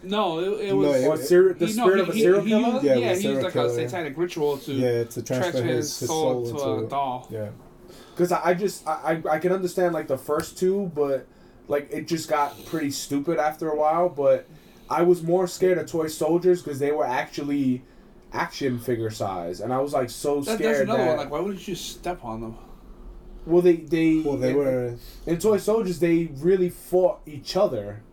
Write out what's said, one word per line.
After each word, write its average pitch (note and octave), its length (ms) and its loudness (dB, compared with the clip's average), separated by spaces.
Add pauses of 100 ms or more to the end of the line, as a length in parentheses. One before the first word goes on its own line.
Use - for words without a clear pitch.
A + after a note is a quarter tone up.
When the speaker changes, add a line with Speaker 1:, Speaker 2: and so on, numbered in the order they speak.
Speaker 1:
No, F#3+ 360 0
it, G3 280 -2
it - 40 -4
Speaker 2:
No, F#3+ 60 2
Speaker 1:
was. C4+ 240 4
Speaker 2:
it C4 60 4
Speaker 3:
Or D#3 100 2
ser-, F3 360 6
the E3+ 140 0
Speaker 1:
he, - 80 -2
no, A#3+ 100 0
Speaker 3:
spirit F#3+ 120 6
Speaker 1:
he, F#3+ 40 4
Speaker 3:
of E3+ 80 0
a - 40 -4
Speaker 1:
he, A3 80 2
Speaker 3:
serial G3 200 6
Speaker 1:
he G3+ 80 -2
Speaker 3:
killer? A3+ 240 4
Speaker 1:
used, C4+ 100 0
Speaker 2:
Yeah, C4+ 120 6
Speaker 1:
yeah, B3 100 2
Speaker 2:
it - 60 0
was F3+ 100 0
Speaker 1:
he G#3 80 0
used, - 120 0
Speaker 2:
serial - 20 -2
Speaker 1:
like, - 100 -2
Speaker 2:
killer. - 140 0
Speaker 1:
a A#2+ 220 -2
satanic D#3 280 -6
ritual D#3 400 -2
to C#3 160 -8
Speaker 2:
Yeah, B2 320 0
to A#2 160 -10
transfer A#2+ 120 -6 (180)
Speaker 1:
transfer B2+ 120 -2
Speaker 2:
his, B2 120 0 (160)
Speaker 1:
his - 80 -10
Speaker 2:
his B2+ 100 -4
Speaker 1:
soul B2+ 360 0
Speaker 2:
soul A#2 140 -6
Speaker 1:
to C#3 140 -2
Speaker 2:
into A2+ 140 -4
Speaker 1:
a - 20 -10
doll. C3+ 420 -6
Speaker 2:
Yeah. G#2+ 180 -8 (680)
Speaker 3:
'Cause F3 160 2
I, D#3 160 0
I F3+ 40 2
just, F3+ 320 -4
I, D#3+ 400 -4
I, D#3 100 0
I D#3 40 -4
can F3 140 0
understand, F3+ 400 0
like, D#3 160 -6
the C3+ 80 0
first - 400 -4
two, F#3+ 360 0
but, C#3 320 0 (440)
like, C#3+ 200 -2
it D#3 180 -8
just E3 200 -4
got - 380 -2
pretty D3+ 260 -4
stupid C#3+ 480 -2
after D#3 300 -2
a D3+ 80 -2
while. D#3+ 320 2
But C#3 360 2 (440)
I D#3 140 2
was F3 200 6
more F3+ 240 2
scared F#3 300 2
of D#3 120 -6
toy D#3+ 180 -2
soldiers F3 540 2
'cause C#3 180 -6
they C#3+ 120 2
were D3+ 140 0
actually C#3 800 -2 (500)
action C3+ 440 -2
figure A2+ 320 -2
size, G2 520 -6
and B2 100 -4
I C3 80 0
was, C#3+ 140 -2
like, C#3 160 0
so D3 320 -2
Speaker 1:
That, G#3+ 160 -2
Speaker 3:
scared - 20 -6 (160)
Speaker 1:
that's C#3 60 0
another - 220 0
Speaker 3:
that F3 40 2
Speaker 1:
one. D#3 100 2
Like, C#3+ 140 -6
why D3 80 -4
wouldn't F#3 260 -6
you F#3 100 -6
step - 500 -10
on A2+ 160 -8
them? A2+ 160 -12 (880)
Speaker 3:
Well, E3+ 160 4
they, F3 160 6
they D#3+ 420 2
Speaker 2:
Well, D3 160 -2
they B2+ 160 0
Speaker 3:
in, C#3 60 2
Speaker 2:
were B2+ 380 0 (300)
Speaker 3:
in E3 140 -2
toy G#3 200 4
soldiers. F#3 400 0
They E3 260 4 (140)
really F3+ 300 2
fought F3 560 0
each D3 300 -10
other. A2 460 -2 (100)